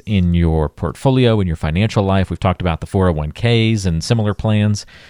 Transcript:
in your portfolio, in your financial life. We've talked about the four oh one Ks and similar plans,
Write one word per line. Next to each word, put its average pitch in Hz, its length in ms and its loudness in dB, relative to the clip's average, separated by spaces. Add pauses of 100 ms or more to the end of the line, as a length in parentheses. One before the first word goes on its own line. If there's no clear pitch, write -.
in 90 300 2
your 80 340 2
portfolio, 117 720 0
in 95 60 0
your 82 100 -2
financial 98 480 0
life. 95 240 0
We've 87 120 -6
talked 90 200 0
about 85 200 -2
the - 60 -10
four 95 220 2
oh 87 40 2
one 76 200 -4
Ks 113 540 0
and 82 180 -2
similar 107 300 0
plans, 107 500 0 (260)